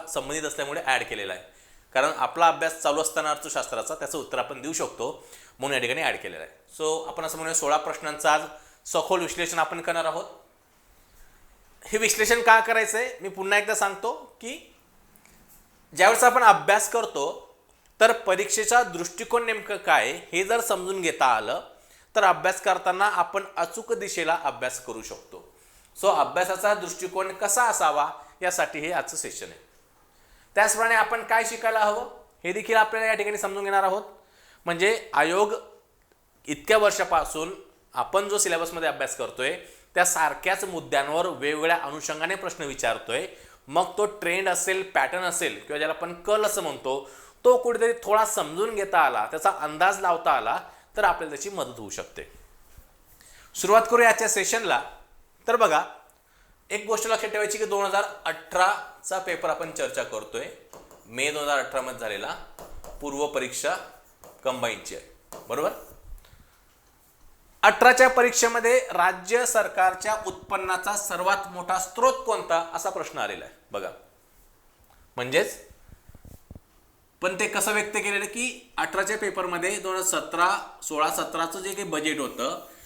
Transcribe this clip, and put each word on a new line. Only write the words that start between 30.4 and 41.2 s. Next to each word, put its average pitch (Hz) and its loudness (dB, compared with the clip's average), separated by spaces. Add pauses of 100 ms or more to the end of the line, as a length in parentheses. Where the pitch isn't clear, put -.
त्याचप्रमाणे 214 4
आपण 220 0
काय 226 2
शिकायला 226 0
हवं, 214 0 (340)
हे 175 -4
देखील 214 0
आपल्याला 220 4
या 220 4
ठिकाणी 208 -2
समजून 196 -4
घेणार 196 2
आहोत. 196 0 (640)
म्हणजे 180 0
आयोग 180 4 (920)
इतक्या 151 2
वर्षापासून 175 0 (400)
आपण 185 0
जो 202 0
सिलेबसमध्ये 170 0
अभ्यास 139 -4
करतोय, 131 -4 (400)
त्या 180 6
सारख्याच 175 0
मुद्द्यांवर 151 -2